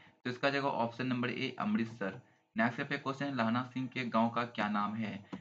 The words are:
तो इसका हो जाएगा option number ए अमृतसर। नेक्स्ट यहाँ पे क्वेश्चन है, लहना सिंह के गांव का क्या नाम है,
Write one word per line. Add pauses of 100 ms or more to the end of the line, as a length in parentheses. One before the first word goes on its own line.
(240)
तो
इसका
हो
जाएगा
option
number
ए
अमृतसर। (360)
नेक्स्ट
यहाँ
पे
क्वेश्चन
है,
लहना
सिंह
के
गांव
का
क्या
नाम
है, (160)